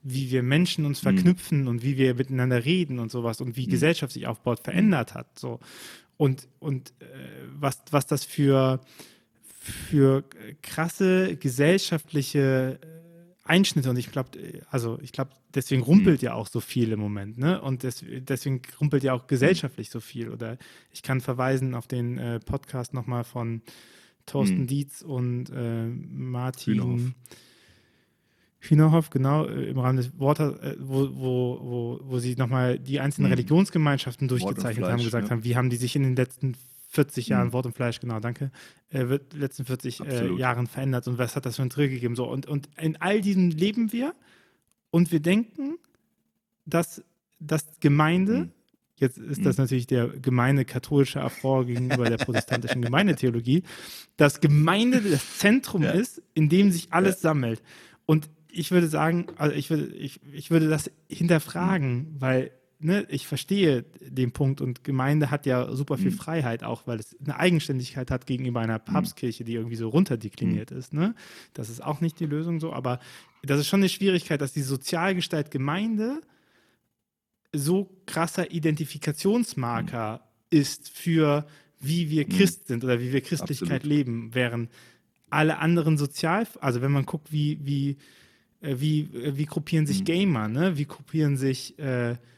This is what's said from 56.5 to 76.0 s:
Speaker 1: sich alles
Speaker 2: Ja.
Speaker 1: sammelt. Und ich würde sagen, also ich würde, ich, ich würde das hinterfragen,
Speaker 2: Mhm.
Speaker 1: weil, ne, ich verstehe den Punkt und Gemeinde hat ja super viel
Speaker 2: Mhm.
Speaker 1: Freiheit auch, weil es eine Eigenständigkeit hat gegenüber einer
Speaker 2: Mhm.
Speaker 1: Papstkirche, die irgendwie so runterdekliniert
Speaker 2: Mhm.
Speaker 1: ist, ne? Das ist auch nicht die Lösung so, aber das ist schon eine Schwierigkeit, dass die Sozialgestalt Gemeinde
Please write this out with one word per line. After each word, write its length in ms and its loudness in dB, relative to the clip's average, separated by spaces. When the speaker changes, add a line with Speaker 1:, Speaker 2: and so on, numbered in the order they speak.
Speaker 1:
sich 200 -4
alles 240 4
Speaker 2:
Ja. 60 -10
Speaker 1:
sammelt. 400 2
Und 240 4
ich 200 -6
würde 180 4
sagen, 380 0
also 180 2
ich 160 -4
würde, 240 0
ich, 260 -12
ich 180 -10
würde 200 6
das 200 -2
hinterfragen, 1000 0
Speaker 2:
Mhm. 80 -12
Speaker 1:
weil, 320 2
ne, 300 0
ich 160 -6
verstehe 580 2
den 320 -2
Punkt 300 0
und 220 -6
Gemeinde 460 2
hat 160 -2
ja 300 0
super 220 -4
viel 120 2
Speaker 2:
Mhm. 20 -2
Speaker 1:
Freiheit 520 -4
auch, 220 -8
weil 120 -6
es 220 -14
eine 180 -8
Eigenständigkeit 720 0
hat 160 -4
gegenüber 340 -4
einer 260 -2
Speaker 2:
Mhm. 260 -2
Speaker 1:
Papstkirche, 320 -8
die 100 -6
irgendwie 220 -6
so 140 -6
runterdekliniert 800 0
Speaker 2:
Mhm. 80 -12
Speaker 1:
ist, 160 -12
ne? 200 0
Das 140 -10
ist 160 -14
auch 160 -4
nicht 200 -2
die 60 -4
Lösung 320 -4
so, 140 -6
aber 280 -4
das 180 2
ist 80 -2
schon 120 4
eine 100 4
Schwierigkeit, 500 0
dass 120 -4
die 100 -4
Sozialgestalt 880 -2
Gemeinde 720 -2